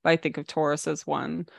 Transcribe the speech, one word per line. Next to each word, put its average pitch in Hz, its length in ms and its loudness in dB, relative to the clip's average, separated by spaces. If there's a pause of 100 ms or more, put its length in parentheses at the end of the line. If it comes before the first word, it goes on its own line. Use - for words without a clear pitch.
but 165 60 6
I 165 60 6
think 156 220 -2
of 147 80 -8
Taurus 151 400 0
as 151 200 -4
one. 147 420 -4 (100)